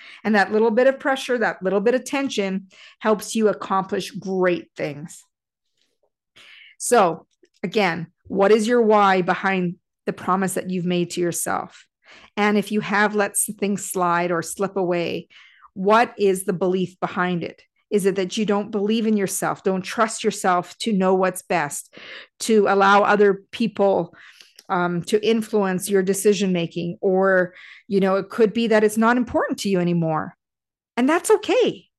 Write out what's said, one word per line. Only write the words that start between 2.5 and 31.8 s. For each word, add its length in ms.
helps 340
you 140
accomplish 640
great 640
things. 480
So 440
again, 440
what 260
is 140
your 140
why 400
behind 560
the 80
promise 400
that 160
you've 160
made 240
to 100
yourself? 640
And 180
if 160
you 80
have 340
let 220
some 200
things 340
slide 400
or 100
slip 360
away, 520
what 440
is 260
the 100
belief 440
behind 460
it? 180
Is 160
it 100
that 220
you 80
don't 240
believe 360
in 120
yourself, 440
don't 200
trust 420
yourself 540
to 160
know 200
what's 280
best, 520
to 260
allow 360
other 480
people, 640
um, 320
to 200
influence 680
your 120
decision-making? 1000
Or, 500
you 120
know, 160
it 140
could 240
be 140
that 160
it's 120
not 220
important 420
to 80
you 120
anymore. 540
And 100
that's 240
okay. 580